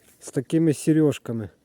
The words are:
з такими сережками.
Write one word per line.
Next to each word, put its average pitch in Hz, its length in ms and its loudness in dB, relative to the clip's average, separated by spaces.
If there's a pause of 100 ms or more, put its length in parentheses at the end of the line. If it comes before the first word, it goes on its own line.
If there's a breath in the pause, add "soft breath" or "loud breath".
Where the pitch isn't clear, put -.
(200)
з - 100 -18
такими 160 440 0
сережками. 131 720 0 (160)